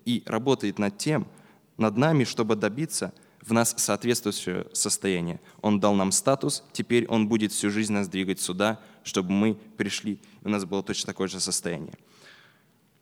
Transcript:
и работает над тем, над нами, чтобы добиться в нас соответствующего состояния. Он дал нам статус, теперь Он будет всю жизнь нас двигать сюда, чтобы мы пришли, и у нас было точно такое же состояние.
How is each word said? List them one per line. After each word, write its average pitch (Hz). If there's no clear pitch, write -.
и 117
работает 113
над 101
тем, 151
над 107
нами, 143
чтобы 113
добиться 104
в -
нас 113
соответствующего 101
состояния. 87
Он 104
дал 104
нам 98
статус, 139
теперь 120
Он 110
будет 107
всю 104
жизнь 107
нас 101
двигать 92
сюда, 101
чтобы 92
мы 104
пришли, 101
и -
у -
нас 104
было 95
точно -
такое 95
же 92
состояние. 87